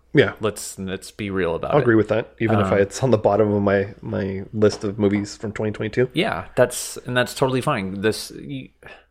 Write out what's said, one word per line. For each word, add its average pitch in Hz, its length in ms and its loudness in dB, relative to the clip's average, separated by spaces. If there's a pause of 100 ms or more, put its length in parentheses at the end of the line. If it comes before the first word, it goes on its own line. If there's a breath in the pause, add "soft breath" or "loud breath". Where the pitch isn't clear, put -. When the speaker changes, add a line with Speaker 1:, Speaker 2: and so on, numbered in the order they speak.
(140)
Speaker 1:
Yeah. 120 260 4
Speaker 2:
Let's, - 380 -6
let's 95 320 -8
be 101 200 -8
real 90 240 0
about - 180 -4
Speaker 1:
I'll 151 60 2
Speaker 2:
it. 147 40 2
Speaker 1:
agree 117 140 4
with 104 120 4
that, 110 300 -2
even 110 220 2
if 98 80 2
Speaker 2:
Um, 104 60 2
Speaker 1:
I, - 40 4
it's 98 240 0
on 131 80 2
the 110 80 6
bottom 104 340 4
of 101 100 2
my, 98 380 2
my 98 520 -4
list 107 320 2
of 104 140 -4
movies 101 380 2
from 104 160 -8
twenty 107 200 -4
twenty-two. 110 420 -2
Speaker 2:
Yeah, 110 400 -2
that's, - 440 0
and 123 180 -4
that's 123 180 0
totally 131 260 2
fine. 101 400 -2
This, 104 300 0
y-, 135 400 -12 (120)
y-, - 80 -20 (200 loud breath)